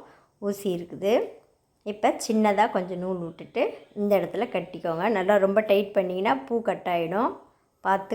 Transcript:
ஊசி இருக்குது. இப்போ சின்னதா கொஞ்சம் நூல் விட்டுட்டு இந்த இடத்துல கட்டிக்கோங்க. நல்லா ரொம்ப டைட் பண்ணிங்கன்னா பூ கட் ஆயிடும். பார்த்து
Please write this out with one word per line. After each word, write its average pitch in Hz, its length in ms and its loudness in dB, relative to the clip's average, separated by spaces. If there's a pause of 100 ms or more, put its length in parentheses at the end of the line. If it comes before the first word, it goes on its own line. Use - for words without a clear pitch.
(480)
ஊசி 202 200 -4 (100)
இருக்குது. 175 360 -2 (800)
இப்போ 247 220 0 (140)
சின்னதா 214 380 4 (120)
கொஞ்சம் 180 260 -6
நூல் 185 220 -4
விட்டுட்டு 170 360 -4 (380)
இந்த 202 120 2 (100)
இடத்துல 190 340 -4
கட்டிக்கோங்க. 170 480 -4 (140)
நல்லா 190 180 4 (100)
ரொம்ப 196 140 4 (120)
டைட் 202 280 2
பண்ணிங்கன்னா 190 360 0 (120)
பூ 233 80 0 (160)
கட் 180 240 -4
ஆயிடும். 185 340 0 (560)
பார்த்து 196 280 0